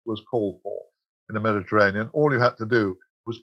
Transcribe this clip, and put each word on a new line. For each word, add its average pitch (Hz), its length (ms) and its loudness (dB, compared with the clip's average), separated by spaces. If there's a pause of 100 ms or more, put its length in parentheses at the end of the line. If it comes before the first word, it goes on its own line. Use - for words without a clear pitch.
was 107 240 -8
called 104 320 -4
for 101 180 -10 (480)
in 110 60 -8
the 107 40 -4
Mediterranean. 104 760 2
All 147 200 2
you 120 60 2
had 123 180 2
to 113 80 -8
do 107 320 2 (300)
was 113 160 -8